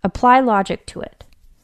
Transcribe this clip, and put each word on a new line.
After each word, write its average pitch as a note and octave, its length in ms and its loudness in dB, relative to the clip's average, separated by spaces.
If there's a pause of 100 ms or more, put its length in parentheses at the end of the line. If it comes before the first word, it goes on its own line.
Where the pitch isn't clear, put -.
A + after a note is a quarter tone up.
Apply B3 380 2
logic G#3 480 -2
to - 120 -16
it. - 240 -16 (400)